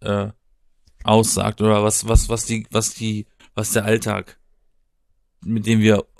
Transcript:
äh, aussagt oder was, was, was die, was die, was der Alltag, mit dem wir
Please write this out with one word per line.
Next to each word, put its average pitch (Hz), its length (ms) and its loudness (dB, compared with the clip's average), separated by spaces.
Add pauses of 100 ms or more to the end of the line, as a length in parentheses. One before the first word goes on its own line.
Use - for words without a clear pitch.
äh, 101 260 -2 (760)
aussagt 110 580 0
oder 104 220 2
was, 107 240 -2
was, 113 220 4
was 113 160 -4
die, 113 240 -6
was - 240 -4
die, 107 320 -6 (300)
was 107 160 -6
der 104 140 0
Alltag, 107 520 -2 (1040)
mit 110 220 -4
dem 113 140 2
wir 107 260 4 (140)